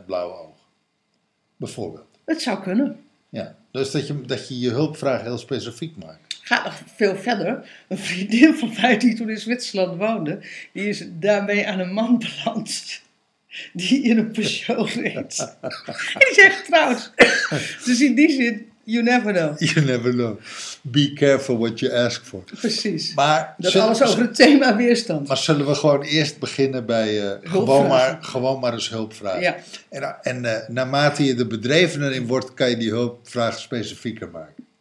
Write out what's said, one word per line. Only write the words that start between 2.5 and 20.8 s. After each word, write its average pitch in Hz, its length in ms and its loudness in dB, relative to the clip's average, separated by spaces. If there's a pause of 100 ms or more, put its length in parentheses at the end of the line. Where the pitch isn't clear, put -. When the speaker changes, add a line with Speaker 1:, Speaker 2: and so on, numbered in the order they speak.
Speaker 2:
kunnen. 220 380 0 (280)
Speaker 1:
Ja, 95 260 -10 (160)
dus 131 200 -4
dat 143 160 -2
je, 147 140 -6
dat 127 280 -8
je 127 100 -8
je 123 120 0
hulpvraag 139 520 -2
heel 120 160 -6
specifiek 123 580 -8
maakt. - 460 -18
Speaker 2:
Gaat - 220 0
nog - 180 -10 (140)
veel 302 200 0
verder. 226 540 -4 (180)
Een 185 100 -6
vriendin 208 560 4
van - 260 -4
mij 240 180 4
die 226 160 4
toen 220 160 -6
in 214 80 -6
Zwitserland 196 600 -4
woonde, 196 400 -2 (340)
die 202 160 -4
is 190 220 -4
daarmee 202 580 0
aan 190 100 -4
een 180 140 -6
man 226 260 2
beland - 840 -8 (720)
die 185 300 0
in 226 160 4
een - 120 0
Peugeot - 640 -4
reed. - 440 -6 (220)
En - 580 -10
die 523 160 4
zijn 392 180 8
getrouwd. 302 600 0 (720)
Dus 240 160 2
in 269 140 6
die 302 160 6
zin, 240 400 0 (140)
you 226 180 0
never 233 300 2
know. 170 260 0
Speaker 1:
You 156 280 2
never 123 260 0
know. 120 260 -2 (440)